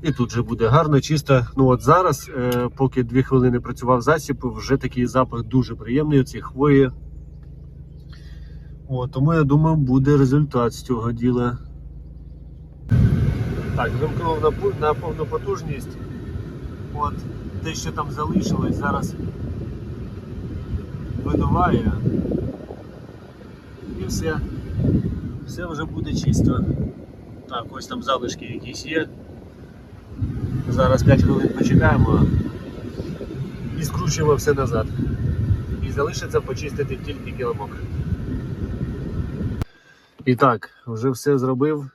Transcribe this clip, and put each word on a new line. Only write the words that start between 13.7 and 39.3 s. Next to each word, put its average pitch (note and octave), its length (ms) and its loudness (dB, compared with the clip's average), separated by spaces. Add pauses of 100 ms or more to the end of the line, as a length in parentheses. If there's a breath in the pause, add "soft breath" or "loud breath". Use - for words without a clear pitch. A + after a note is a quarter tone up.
Так, A#2+ 160 0 (100)
вимкнув D#3+ 400 0
на D#3 80 6
пу-, B2+ 320 0
на D3+ 120 4
повну D#3 320 -4
потужність. C#3+ 720 -6 (1000)
От, D3 180 -2 (500)
те, D#3+ 100 -4
що E3 180 -6
там D3+ 200 -6
залишилось, D3+ 640 0
зараз C#3 400 -2 (2000)
видуває. - 680 2 (2000)
І - 40 -6
все. D#3 340 -2 (1080)
Все - 200 -8
вже D#3+ 200 -6
буде - 280 -6
чисто. - 520 4 (840)
Так, A#2+ 220 -6
ось B2+ 160 -12
там B2+ 160 -8
залишки B2 420 -2
якісь - 400 -10
є. D#3 240 -2 (1600)
Зараз C3 340 4
п'ять - 200 8
хвилин - 260 4
почекаємо - 760 6 (1500)
і E3 40 -4
скручуємо D3+ 520 2
все C#3+ 180 2
назад. A#2 340 0 (1000)
І - 40 -4
залишиться D3 500 0
почистити C3+ 640 -4
тільки - 260 -8
килимок. A#2 380 -6 (2500 soft breath)